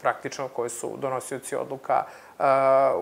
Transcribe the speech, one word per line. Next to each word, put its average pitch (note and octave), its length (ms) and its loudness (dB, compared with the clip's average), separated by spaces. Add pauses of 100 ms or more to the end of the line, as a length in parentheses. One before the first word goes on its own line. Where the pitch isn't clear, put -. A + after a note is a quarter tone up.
praktično, B2+ 460 -2
koje A#2+ 220 -4
su - 280 -8
donosioci C3 580 -6
odluka, C3 480 -2 (360)
a, C3+ 640 4